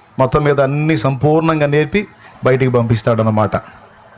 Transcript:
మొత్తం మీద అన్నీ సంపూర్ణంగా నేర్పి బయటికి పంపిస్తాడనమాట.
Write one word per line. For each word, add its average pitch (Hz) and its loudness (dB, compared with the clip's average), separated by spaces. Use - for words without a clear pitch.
మొత్తం 131 0
మీద 143 0
అన్నీ 147 0
సంపూర్ణంగా 151 0
నేర్పి 151 -2
బయటికి 127 2
పంపిస్తాడనమాట. 113 0